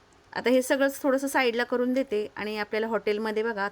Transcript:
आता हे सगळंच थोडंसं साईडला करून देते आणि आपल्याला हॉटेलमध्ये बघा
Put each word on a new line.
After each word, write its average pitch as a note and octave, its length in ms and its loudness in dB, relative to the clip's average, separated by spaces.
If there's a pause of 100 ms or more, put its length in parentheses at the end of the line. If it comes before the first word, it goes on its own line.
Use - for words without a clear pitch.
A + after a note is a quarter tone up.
(340)
आता - 160 -2
हे B3+ 120 6
सगळंच C4+ 400 0
थोडंसं C4+ 260 2
साईडला B3 360 2
करून B3 300 0
देते G#3+ 420 -2
आणि G#3+ 220 -6
आपल्याला G#3+ 300 -2
हॉटेलमध्ये G#3+ 560 -2
बघा G3+ 280 -4